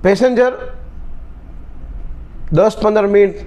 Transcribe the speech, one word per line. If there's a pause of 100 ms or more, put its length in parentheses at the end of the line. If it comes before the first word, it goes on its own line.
પેસેન્જર (2000)
દસ (100)
પંદર
મિનિટ (120)